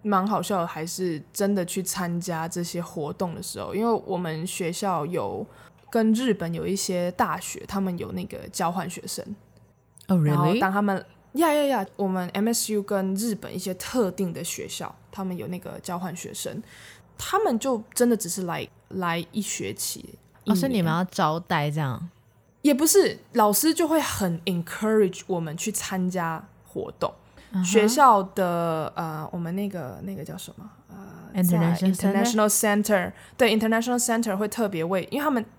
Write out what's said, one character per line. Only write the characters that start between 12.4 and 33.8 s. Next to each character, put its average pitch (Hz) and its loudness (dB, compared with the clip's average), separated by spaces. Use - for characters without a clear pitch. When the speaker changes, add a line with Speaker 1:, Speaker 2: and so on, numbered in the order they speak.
Speaker 1:
S 226 0
U 208 0
跟 190 0
日 214 -2
本 - -10
一 185 -6
些 185 -6
特 190 0
定 180 -2
的 165 -8
学 - -8
校， - -10
他 190 -8
们 185 -4
有 135 -8
那 180 -6
个 - -12
交 180 -8
换 175 -6
学 - -12
生， - -8
他 - -2
们 320 2
就 240 0
真 240 4
的 240 4
只 170 -4
是 185 -6
来， 165 -6
来 175 -2
一 214 -2
学 107 -6
期， - -8
Speaker 2:
哦， - -
Speaker 1:
一 208 -4
年。 190 4
Speaker 2:
所 185 2
以 262 0
你 196 2
们 160 2
要 170 2
招 170 0
待 151 0
这 151 -2
样？ 143 -4
Speaker 1:
也 285 4
不 294 2
是， 320 6
老 254 6
师 302 4
就 330 2
会 320 4
很 180 0
encourage 196 2
我 175 -2
们 160 -6
去 208 -4
参 185 -2
加 165 -4
活 - -8
动。 - 0
Speaker 2:
嗯 190 0
哼。 180 0
Speaker 1:
学 208 6
校 247 8
的， 170 0
呃， 156 -6
我 175 -6
们 170 -4
那 202 -2
个， 135 -8
那 190 -8
个 92 -10
叫 160 -10
什 - -14
么？ - -16
呃， - -4
在 175 6
Speaker 2:
International 170 4
Center？ 196 2
Speaker 1:
International 220 4
Center， 208 4
对， 220 6
International 226 2